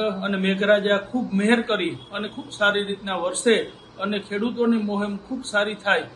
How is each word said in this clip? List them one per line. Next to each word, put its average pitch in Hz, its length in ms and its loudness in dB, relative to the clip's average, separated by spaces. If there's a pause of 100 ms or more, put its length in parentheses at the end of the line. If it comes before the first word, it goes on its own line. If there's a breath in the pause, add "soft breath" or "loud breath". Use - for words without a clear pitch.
(220)
અને 196 140 0
મેઘરાજા 196 640 4
ખૂબ 220 340 -4
મહેર 214 280 4
કરી 185 360 -2 (160)
અને 214 160 -6
ખૂબ - 220 -14
સારી 208 340 2
રીતના 196 320 -6
વરસે 180 400 2 (440)
અને 208 180 -2
ખેડૂતોની 226 640 0
મોહેમ 202 340 -2
ખૂબ 247 260 -8
સારી 208 320 0
થાય 180 300 0 (100)